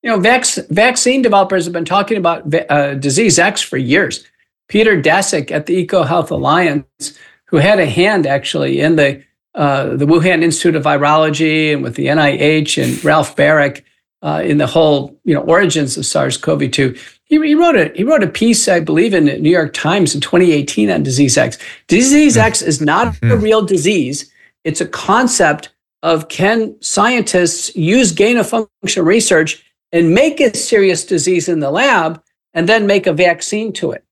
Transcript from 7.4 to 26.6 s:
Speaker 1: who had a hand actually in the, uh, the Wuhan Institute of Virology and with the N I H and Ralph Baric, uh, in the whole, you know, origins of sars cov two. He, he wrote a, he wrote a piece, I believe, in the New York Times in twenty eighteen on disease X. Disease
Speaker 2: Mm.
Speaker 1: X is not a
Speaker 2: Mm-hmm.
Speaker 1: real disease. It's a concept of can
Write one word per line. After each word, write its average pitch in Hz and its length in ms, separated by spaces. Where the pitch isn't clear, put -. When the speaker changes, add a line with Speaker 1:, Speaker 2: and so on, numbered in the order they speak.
Speaker 1:
who - 120
had 190 220
a 170 60
hand 175 400
actually 139 540
in 160 160
the, 139 260
uh, 139 420
the 143 80
Wuhan 165 380
Institute 170 340
of 139 60
Virology 156 920
and 139 100
with 120 120
the 139 120
N 147 120
I 147 180
H 151 400
and 131 260
Ralph 151 320
Baric, 143 480
uh, 156 220
in 151 140
the 139 100
whole, 147 580
you 170 80
know, 147 80
origins 160 540
of 135 100
sars 135 320
cov 156 220
two. 131 240
He, 302 100
he 302 100
wrote 330 200
a, 175 200
he 185 80
wrote 269 200
a 180 40
piece, - 400
I 180 120
believe, 165 340
in 165 120
the - 120
New 156 140
York 165 220
Times 170 420
in 143 60
twenty 175 300
eighteen 139 380
on 147 140
disease 131 340
X. 120 200
Disease 269 480
Speaker 2:
Mm. 220 60
Speaker 1:
X 220 200
is 147 200
not 165 260
a - 120
Speaker 2:
Mm-hmm. 151 240
Speaker 1:
real 220 180
disease. 165 680
It's 160 180
a 170 60
concept 196 840
of 160 260
can 214 520